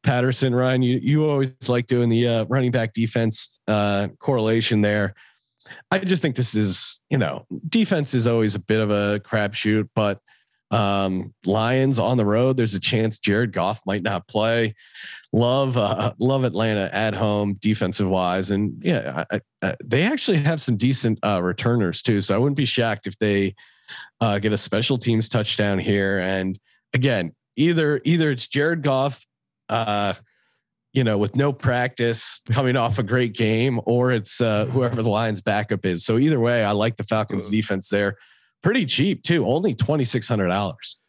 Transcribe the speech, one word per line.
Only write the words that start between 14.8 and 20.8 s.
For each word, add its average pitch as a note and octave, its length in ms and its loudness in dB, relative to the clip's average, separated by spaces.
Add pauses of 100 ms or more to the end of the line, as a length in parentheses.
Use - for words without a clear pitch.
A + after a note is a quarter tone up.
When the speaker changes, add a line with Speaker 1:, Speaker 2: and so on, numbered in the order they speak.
Speaker 1:
Love, B2+ 440 2
uh, G2+ 420 0
love C3 260 2
Atlanta G#2 480 0
at G#2+ 200 0
home, G#2 420 0
defensive G2+ 540 0
wise. F#2 420 0
And G2+ 320 -2
yeah, D2+ 480 -2
I, G#2+ 100 -4 (200)
I, F#2+ 220 -2
they C3 200 0
actually A3+ 340 0
have D3+ 240 0
some A#2 160 0
decent, A#2+ 460 0